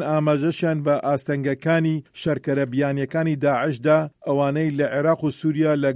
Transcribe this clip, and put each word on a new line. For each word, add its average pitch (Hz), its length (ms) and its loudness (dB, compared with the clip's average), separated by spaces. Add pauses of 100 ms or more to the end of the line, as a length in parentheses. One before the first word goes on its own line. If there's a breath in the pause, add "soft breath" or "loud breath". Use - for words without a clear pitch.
ئاماژەشیان 156 800 0
بە 147 80 4 (120)
ئاستەنگەکانی 147 960 0 (180)
شەرکەرە 139 520 -2
بیانیەکانی 139 720 -2
داعشدا 143 540 2 (280)
ئەوانەی 143 520 0
لە 147 160 2
عێراق 156 300 2
و 151 60 0
سووریا 151 440 0
لە 139 220 0